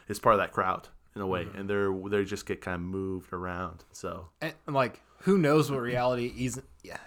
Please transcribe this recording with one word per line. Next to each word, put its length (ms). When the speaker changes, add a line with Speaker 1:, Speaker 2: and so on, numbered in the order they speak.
Speaker 1:
is 100
part 160
of 60
that 120
crowd 360
in 60
a 60
way. 180
Speaker 2:
Mm-hmm. 140
Speaker 1:
And 120
they're, 220
they 160
just 220
get 160
kinda 160
moved 560
around. 580
So 380
Speaker 2:
And, 140
like, 340
who 120
knows 340
what 100
reality 580
is, 220
yeah, 140